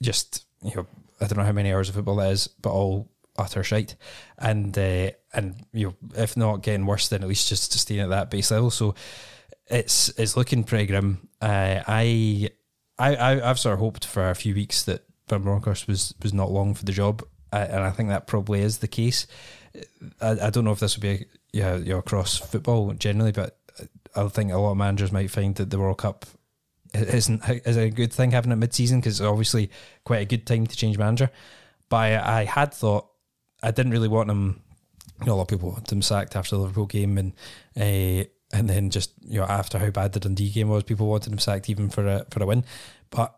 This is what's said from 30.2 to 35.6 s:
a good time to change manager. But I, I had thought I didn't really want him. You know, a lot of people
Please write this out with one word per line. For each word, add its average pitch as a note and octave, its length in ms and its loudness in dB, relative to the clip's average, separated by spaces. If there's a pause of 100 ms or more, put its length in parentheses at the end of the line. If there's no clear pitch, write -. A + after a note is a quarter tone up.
a G#2 40 -2
good A2 220 -2
time A2+ 180 2
to - 120 -6
change G#2+ 200 0
manager. A#2 320 2 (600)
But A#2 80 2
I, A2 420 2
I G#2+ 60 2
had C#3+ 280 0
thought G#2 360 0 (520)
I A2+ 100 0
didn't B2+ 200 2
really A2+ 160 2
want G#2+ 240 2
him. G2 300 0 (580)
You A2 80 -4
know, A2+ 60 4
a - 20 4
lot F#2+ 60 2
of F2+ 80 0
people F2+ 220 -2